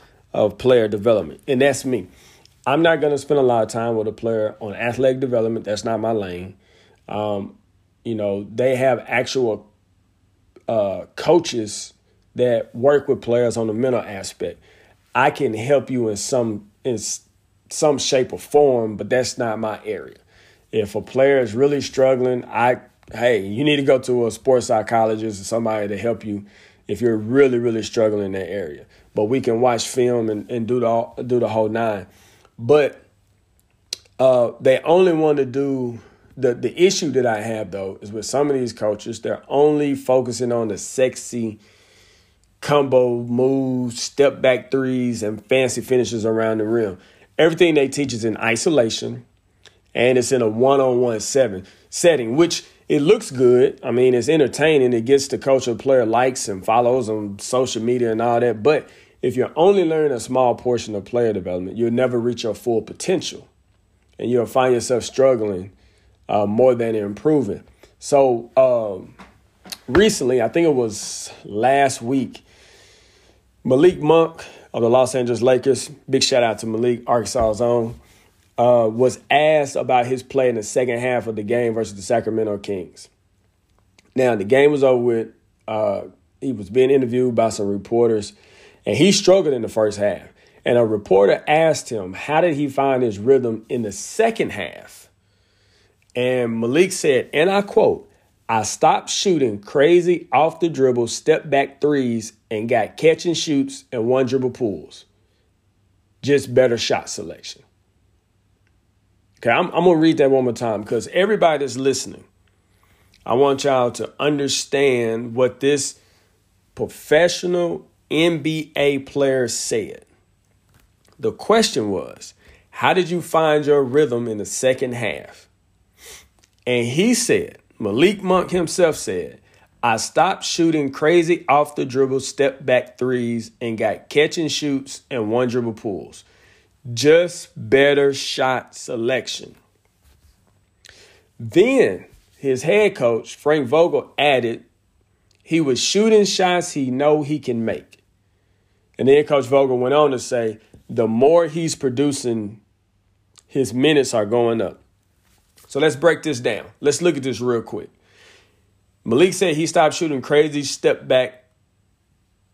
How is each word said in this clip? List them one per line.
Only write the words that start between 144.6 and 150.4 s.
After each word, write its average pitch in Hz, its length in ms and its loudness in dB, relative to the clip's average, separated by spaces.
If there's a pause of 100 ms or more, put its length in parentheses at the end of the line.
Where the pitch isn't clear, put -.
"He 165 160 0
was 131 200 0
shooting 214 440 4
shots 180 480 0
he 131 180 -4
know 151 320 2
he 147 160 -4
can 117 260 -4
make." - 380 -8 (960)
And 120 80 0
then 143 180 6
Coach 139 220 0
Vogel 131 320 2
went 127 160 0
on 147 160 4
to 131 80 -4
say, 113 400 -4 (320)